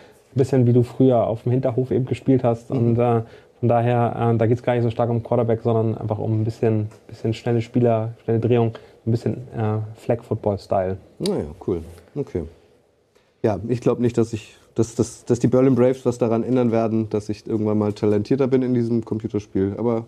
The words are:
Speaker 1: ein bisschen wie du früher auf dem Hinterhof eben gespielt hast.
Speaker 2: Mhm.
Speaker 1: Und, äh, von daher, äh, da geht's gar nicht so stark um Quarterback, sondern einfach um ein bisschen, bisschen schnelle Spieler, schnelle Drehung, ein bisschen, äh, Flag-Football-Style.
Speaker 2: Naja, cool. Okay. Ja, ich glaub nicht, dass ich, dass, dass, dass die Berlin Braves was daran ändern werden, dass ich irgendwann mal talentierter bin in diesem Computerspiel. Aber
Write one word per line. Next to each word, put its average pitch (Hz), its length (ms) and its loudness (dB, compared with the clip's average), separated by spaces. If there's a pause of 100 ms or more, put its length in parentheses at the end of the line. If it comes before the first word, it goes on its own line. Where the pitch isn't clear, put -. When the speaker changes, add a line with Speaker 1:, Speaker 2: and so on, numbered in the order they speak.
(340)
Speaker 1:
ein - 40 -2
bisschen 131 280 4
wie 120 60 4
du 120 120 4
früher 120 440 2
auf 113 160 -4
dem 123 80 -2
Hinterhof 131 400 0
eben 127 140 0
gespielt 127 400 0
hast. 117 240 -2
Speaker 2:
Mhm. 131 80 -2
Speaker 1:
Und, 117 220 2
äh, 120 220 2 (380)
von 120 80 0
daher, 117 640 2
äh, 117 40 2
da 110 100 2
geht's 120 160 0
gar 123 120 0
nicht 120 80 0
so 120 60 0
stark 117 200 -2
um 117 140 0
Quarterback, 117 380 0
sondern 113 360 0
einfach 110 220 -4
um 110 200 -2
ein 107 60 -2
bisschen, 110 420 0 (200)
bisschen - 260 -4
schnelle 120 280 -2
Spieler, 117 520 0 (100)
schnelle 117 160 0
Drehung, 117 320 2 (340)
ein 113 60 0
bisschen, 113 220 -2 (220)
äh, 107 240 -2 (160)
Flag-Football-Style. 101 1000 -2 (240)
Speaker 2:
Naja, 160 240 -2 (240)
cool. 87 140 -2 (340)
Okay. 113 280 -6 (1000)
Ja, 104 240 0
ich 120 140 -4
glaub 120 180 2
nicht, 120 180 0
dass 113 140 0
ich, - 240 -12 (180)
dass, - 220 -2
dass, - 300 -4
dass 120 140 0
die 127 80 2
Berlin 127 280 4
Braves 127 300 2
was 123 120 -2
daran 113 260 0
ändern 123 280 0
werden, 110 380 0
dass 107 180 -4
ich - 180 -8
irgendwann 107 320 0
mal 104 140 0
talentierter 107 560 0
bin 131 140 2
in 127 120 0
diesem 117 300 0
Computerspiel. 104 760 -4
Aber 113 300 -2